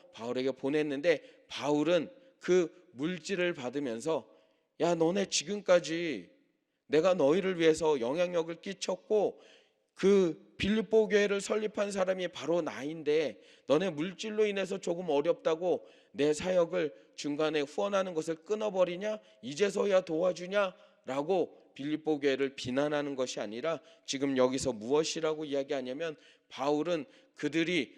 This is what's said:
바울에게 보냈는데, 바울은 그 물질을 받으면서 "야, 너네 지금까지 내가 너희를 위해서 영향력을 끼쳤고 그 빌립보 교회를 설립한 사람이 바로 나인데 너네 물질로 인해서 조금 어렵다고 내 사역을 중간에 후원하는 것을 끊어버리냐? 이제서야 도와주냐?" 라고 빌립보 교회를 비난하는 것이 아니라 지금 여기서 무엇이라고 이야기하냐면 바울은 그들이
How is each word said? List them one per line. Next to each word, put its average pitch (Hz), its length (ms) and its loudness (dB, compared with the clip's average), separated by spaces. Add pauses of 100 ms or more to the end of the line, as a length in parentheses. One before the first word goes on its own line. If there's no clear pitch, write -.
(140)
바울에게 131 380 -4
보냈는데, 143 680 0 (260)
바울은 147 640 0 (300)
그 175 340 2 (200)
물질을 175 600 -4
받으면서 127 720 -4 (520)
"야, 170 160 2
너네 175 300 2
지금까지 165 1040 0 (580)
내가 170 260 4
너희를 175 460 2
위해서 156 400 4
영향력을 165 640 -2
끼쳤고 196 760 -2 (540)
그 190 640 4
빌립보 214 500 2
교회를 202 340 2
설립한 214 500 -2
사람이 185 380 -2
바로 165 320 0
나인데 147 760 -2 (280)
너네 160 240 4
물질로 196 540 -2
인해서 196 340 -2
조금 170 300 -4
어렵다고 160 760 0 (260)
내 147 220 2
사역을 170 600 0 (220)
중간에 151 460 -2
후원하는 190 520 -2
것을 160 300 -4
끊어버리냐? 208 760 -2 (220)
이제서야 196 600 2
도와주냐?" 180 720 -2 (300)
라고 147 520 -2 (160)
빌립보 151 460 -2
교회를 135 360 0
비난하는 143 600 -2
것이 127 240 -4
아니라 123 400 -6 (260)
지금 135 320 -2
여기서 131 360 2
무엇이라고 156 720 -2
이야기하냐면 139 720 -6 (340)
바울은 151 560 0 (300)
그들이 160 640 -2